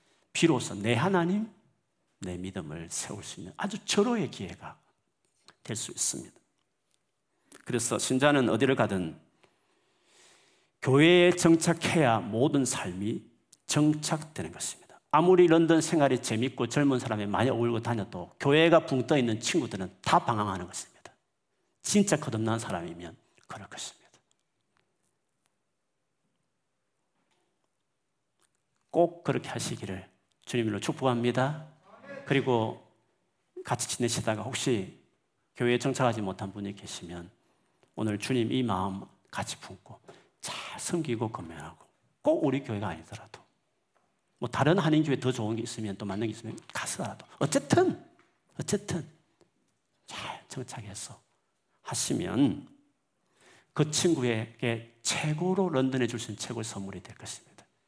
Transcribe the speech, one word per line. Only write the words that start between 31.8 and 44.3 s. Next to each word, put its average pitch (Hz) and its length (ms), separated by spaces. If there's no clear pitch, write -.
그리고 117 580
같이 - 240
지내시다가 113 540
혹시 113 560
교회에 120 240
정착하지 123 420
못한 95 320
분이 98 220
계시면 87 520
오늘 107 240
주님 120 320
이 131 100
마음 98 420
같이 - 260
품고 - 420
잘 - 400
섬기고 120 500
건면하고, 82 540
꼭 320 220
우리 135 200
교회가 104 240
아니더라도 - 540